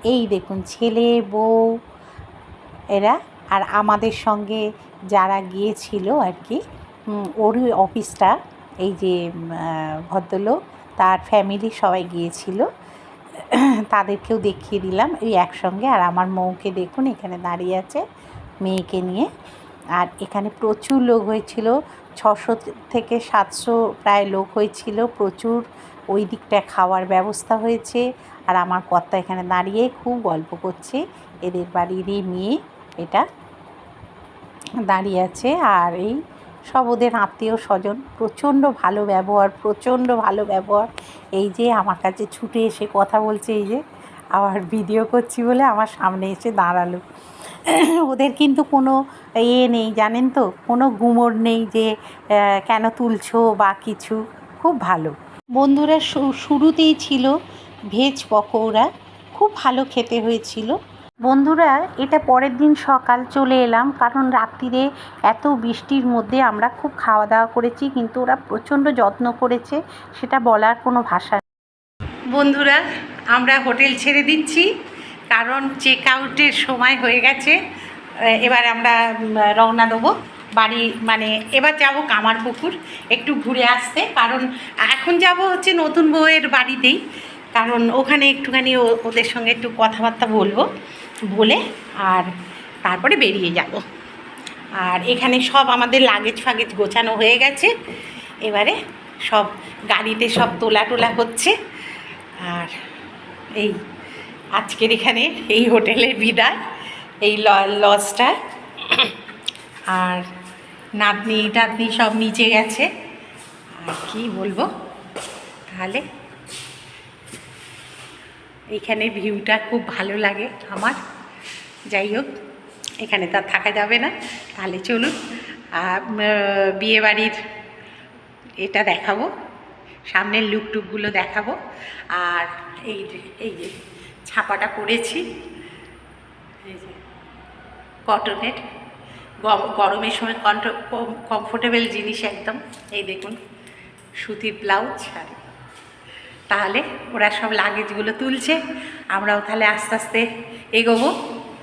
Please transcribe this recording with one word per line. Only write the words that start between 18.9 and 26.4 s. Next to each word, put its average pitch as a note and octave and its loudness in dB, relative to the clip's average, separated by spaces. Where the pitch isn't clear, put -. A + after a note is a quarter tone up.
নিয়ে। G#3 -2
আর F#3+ 2
এখানে G3+ -4
প্রচুর A3 0
লোক A3+ 6
হয়েছিল, A3 -4
ছশো G#3+ 2
থেকে A#3 -2
সাতশো A3 0
প্রায় G3+ 4
লোক F#3+ -2
হয়েছিল, G#3 -2
প্রচুর A3+ -2
ওই G#3 2
দিকটা - -2